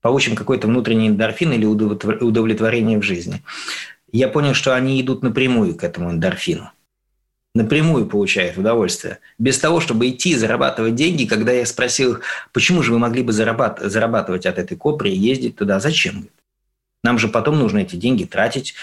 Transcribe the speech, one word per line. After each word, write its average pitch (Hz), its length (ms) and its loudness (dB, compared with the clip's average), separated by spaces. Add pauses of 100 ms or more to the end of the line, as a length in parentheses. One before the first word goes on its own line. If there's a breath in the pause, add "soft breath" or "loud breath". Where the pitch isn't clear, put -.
получим 123 340 2
какой-то 107 320 -2
внутренний 113 400 2
эндорфин 110 460 2
или 110 120 2
удовлетвор-, 107 580 0
удовлетворение 110 760 2
в 101 40 -2
жизни. 90 400 -6 (680 loud breath)
Я 127 160 2
понял, 143 260 2
что 131 220 2
они 131 260 0
идут 131 220 -2
напрямую 117 520 2
к - 80 -8
этому 87 280 -4
эндорфину. 85 600 -2 (840)
Напрямую 135 500 2
получают 95 520 -2
удовольствие. 95 600 -2 (220 soft breath)
Без 131 180 2
того, 160 220 2
чтобы 127 300 0
идти 151 260 0
зарабатывать 113 580 0
деньги, 147 320 0
когда 110 260 0
я 123 140 2
спросил 123 480 0
их: - 80 -6 (320 loud breath)
"Почему 175 300 2
же 117 80 2
вы 117 80 4
могли 120 240 0
бы 117 100 0
зарабат-, 110 480 0
зарабатывать 104 640 -2
от 180 140 -2
этой - 180 -6
копри 147 340 -2
и 95 60 -2
ездить 120 380 0
туда? 101 240 0
Зачем?" 120 340 -2
Говорит: - 180 -12 (720)
"Нам 120 140 2
же 107 120 0
потом 117 280 0
нужно 104 220 2
эти 90 160 -4
деньги 104 300 0
тратить, 117 580 -4